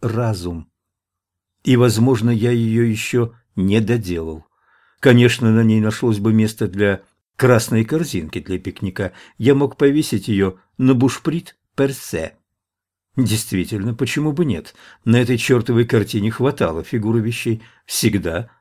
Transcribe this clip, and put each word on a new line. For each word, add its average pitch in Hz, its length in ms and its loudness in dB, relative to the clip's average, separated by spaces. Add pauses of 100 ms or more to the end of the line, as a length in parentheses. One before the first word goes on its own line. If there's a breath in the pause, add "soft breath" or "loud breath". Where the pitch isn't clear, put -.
разум. 107 680 -6 (920)
И, 127 140 4
возможно, 117 540 2
я 117 180 0
ее 117 320 0
еще 117 540 -2 (200 soft breath)
не 101 260 2
доделал. 87 640 -4 (520)
Конечно, 120 520 4
на 113 120 4
ней 110 160 4
нашлось 107 380 -2
бы 110 160 0
место 110 340 0
для 98 360 -2 (320)
красной 113 500 2
корзинки 95 540 -6
для 92 180 -6
пикника. 92 560 -8 (240 loud breath)
Я 139 160 4
мог 139 240 -2
повесить 139 500 0
ее 98 300 0 (200 soft breath)
на 127 160 4
бушприт 135 640 -2 (180)
персе. 131 600 -6 (800)
Действительно, 107 800 -2
почему 139 380 -4
бы 156 120 0
нет? 95 300 -6 (320 loud breath)
На 117 120 4
этой 123 200 2
чертовой 120 480 2
картине 107 460 0
хватало 98 520 -2
фигуры 113 360 -2
вещей. 113 420 -4 (240 soft breath)
Всегда 95 640 -2 (120 soft breath)